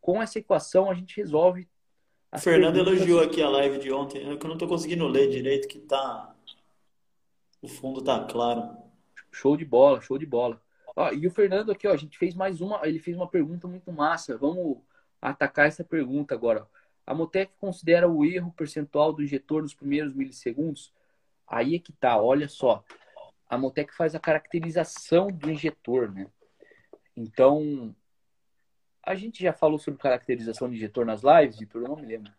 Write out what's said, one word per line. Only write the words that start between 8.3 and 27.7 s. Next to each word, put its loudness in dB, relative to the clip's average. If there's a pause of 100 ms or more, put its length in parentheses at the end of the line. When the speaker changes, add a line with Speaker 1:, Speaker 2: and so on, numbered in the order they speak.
Speaker 1:
Show 0
de -8
bola, 6
show -6
de -8
bola. -4 (340)
Ó, 0
e -4
o 2
Fernando 0
aqui, -4
ó, 4
a 4
gente -10
fez -2
mais -4
uma, -6
ele -2
fez -8
uma -6
pergunta -4
muito -14
massa. -2
Vamos -4 (440)
atacar 2
essa -6
pergunta -4
agora, 0
ó. -20 (220)
A -8
Motec -4
considera 2
o 4
erro -2
percentual -2
do -4
injetor -4
nos -10
primeiros -4
milissegundos? -6 (520)
Aí -2
é -2
que -20
tá, 2
olha 2
só. 0 (640)
A -4
Motec -4
faz -2
a -8
caracterização 0
do -6
injetor, -2
né? -12 (880)
Então, 2 (1080)